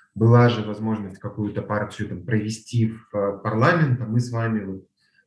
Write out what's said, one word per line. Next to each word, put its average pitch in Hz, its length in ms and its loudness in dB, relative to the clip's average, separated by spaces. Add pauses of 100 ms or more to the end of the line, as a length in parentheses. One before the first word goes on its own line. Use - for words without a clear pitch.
(140)
была 120 360 6
же 110 140 -2
возможность 104 560 -6
какую-то 104 420 -6
партию 104 480 -6
там 92 140 -12
провести 110 640 -2
в, - 280 -12
э, 101 280 -2
парламент, 127 580 2
а 113 40 -8
мы 117 140 0
с 123 120 -4
вами 110 320 -2
вот 95 220 -10 (400)